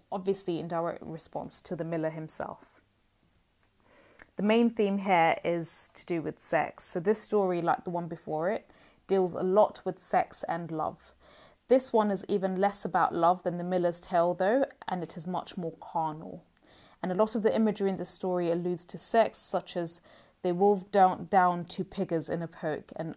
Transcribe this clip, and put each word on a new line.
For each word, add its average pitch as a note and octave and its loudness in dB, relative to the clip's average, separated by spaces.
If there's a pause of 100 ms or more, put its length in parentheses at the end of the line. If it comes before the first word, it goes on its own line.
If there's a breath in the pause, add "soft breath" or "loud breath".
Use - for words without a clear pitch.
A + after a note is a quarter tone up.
(140)
obviously F#3 0
in E3 -8
direct E3+ -4
response - -8
to F3+ -6
the E3 -6
miller D#3+ -2
himself. - -10 (1700 loud breath)
The F#3+ -2
main A3+ 4
theme G3+ 0
here F3+ 4
is E3 0
to - -12
do E3+ -2
with D#3 -8
sex. D3 -2
So - -2
this G#3 0
story, F#3 2
like E3 0
the F#3 -6
one E3+ -6
before D#3+ -4
it, - -4 (380 soft breath)
deals F#3 2
a - -4
lot F#3+ 4
with F3+ -6
sex - 0
and E3+ -6
love. D#3+ -8 (560 soft breath)
This C4 4
one G#3+ 4
is F#3+ -4
even F#3+ 0
less G3 2
about E3+ 2
love E3+ 4
than F3 -2
the F3 -4
miller's F3 0
tale, F3 2
though, A3 2 (240)
and F3+ -4
it - -10
is E3 -10
much F3+ -6
more E3 -6
carnal. D#3+ -6 (580 soft breath)
And F#3 -2
a - 0
lot G#3+ 2
of G#3 0
the G#3 4
imagery G#3 2
in F#3+ 0
this F3 -6
story F3+ -2
alludes F3 -2
to - -12
sex, - 2
such - -4
as E3+ -6 (400 soft breath)
"they F3+ 0
wolved F#3+ 2
down, F#3 4
down F3+ 4
two F3 -6
piggers E3 -4
in E3+ -2
a E3 -8
poke," - -6
and E3 -6